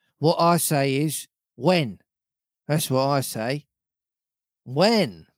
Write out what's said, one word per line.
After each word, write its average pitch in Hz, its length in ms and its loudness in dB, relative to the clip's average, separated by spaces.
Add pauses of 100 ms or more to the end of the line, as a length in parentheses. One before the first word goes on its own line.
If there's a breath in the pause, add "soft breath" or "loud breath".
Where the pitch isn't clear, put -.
(180)
"What 160 220 2
I 170 160 4
say 139 400 0
is, 147 320 -4 (260)
when? 135 460 0 (680)
That's 156 240 -2
what 131 160 2
I 139 140 0
say." 127 460 -6 (1000)
"When? 139 600 0 (120)